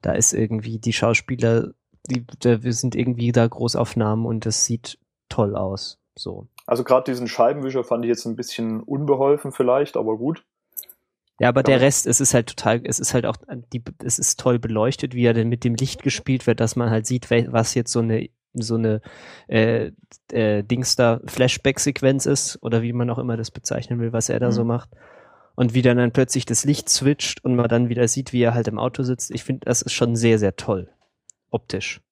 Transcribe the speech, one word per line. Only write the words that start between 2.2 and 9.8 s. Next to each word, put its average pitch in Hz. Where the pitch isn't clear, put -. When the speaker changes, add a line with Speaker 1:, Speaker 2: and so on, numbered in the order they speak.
Speaker 1:
da, 117
wir 120
sind 117
irgendwie 120
da 117
Großaufnahmen 113
und 113
das 107
sieht -
toll 101
aus, -
so. 98
Speaker 2:
Also 120
grad 127
diesen 123
Scheibenwischer 131
fand 117
ich -
jetzt 117
ein 113
bisschen 113
unbeholfen 139
vielleicht, 131